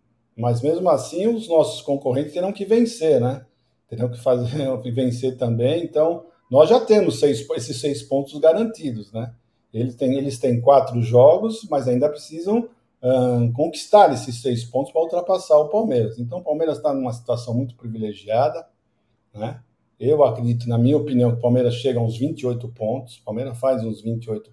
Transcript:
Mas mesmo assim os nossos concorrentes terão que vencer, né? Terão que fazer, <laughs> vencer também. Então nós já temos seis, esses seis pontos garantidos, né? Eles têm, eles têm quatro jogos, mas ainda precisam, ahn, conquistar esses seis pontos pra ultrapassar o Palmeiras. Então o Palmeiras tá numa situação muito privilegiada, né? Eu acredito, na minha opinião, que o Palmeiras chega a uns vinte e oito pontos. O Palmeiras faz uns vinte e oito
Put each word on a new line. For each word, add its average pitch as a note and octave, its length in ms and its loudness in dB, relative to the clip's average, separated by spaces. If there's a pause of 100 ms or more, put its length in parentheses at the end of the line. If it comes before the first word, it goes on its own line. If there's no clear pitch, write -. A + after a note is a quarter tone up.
(360)
Mas A#2+ 260 -2
mesmo E3 260 0
assim E3+ 380 0
os A3+ 220 -2
nossos D#3+ 340 2
concorrentes C#3 500 -2
terão F#3 200 -4
que G3 120 -10
vencer, F#3+ 560 2
né? B2+ 240 -4 (440)
Terão A#2+ 200 -6
que A#2+ 120 -12
fazer, B2+ 480 0 (140)
<laughs> B2+ 120 -12
vencer B2+ 420 -2
também. B2 460 0
Então E3 440 -2 (220)
nós D3 200 8
já A#3+ 100 8
temos G#3 400 2
seis, C#3 260 2 (120)
esses B2 240 -8
seis C#3 240 -4
pontos C#3 340 -4
garantidos, D#3+ 720 0
né? A2+ 220 -10 (400)
Eles A#2+ 220 -4
têm, C3 180 0
eles C#3 240 -4
têm A#2+ 220 0
quatro B2+ 420 4
jogos, D#3 680 4
mas C#3 200 -2
ainda B2+ 200 2
precisam, F#3 600 -4 (340)
ahn, B2 500 2
conquistar E3 600 4
esses A#2+ 280 -8
seis A#2+ 240 -4
pontos C3+ 280 -6
pra D#3+ 100 0
ultrapassar E3+ 560 2
o D3+ 100 2
Palmeiras. C3+ 500 0
Então A#2+ 200 -8
o F3+ 60 -14
Palmeiras D3+ 360 -2
tá D3 120 0
numa B2+ 200 -4
situação A#2 420 -6
muito B2 220 -4
privilegiada, A2 880 -4 (680)
né? A2 260 -8 (380)
Eu D3 260 2
acredito, A#2+ 440 -2
na A#2 80 0
minha B2 200 4
opinião, B2+ 340 0
que A#2 80 -2
o - 20 -12
Palmeiras A#2+ 340 2
chega B2+ 240 -2
a A#2 40 -2
uns A2+ 160 -4
vinte D3+ 220 -6
e B2+ 60 -6
oito A#2+ 220 -6
pontos. A#2 500 -8
O - 60 -20
Palmeiras A#2+ 340 -10
faz B2+ 240 0
uns G#2+ 200 -8
vinte A2+ 240 -8
e A2+ 40 -8
oito G#2+ 220 -10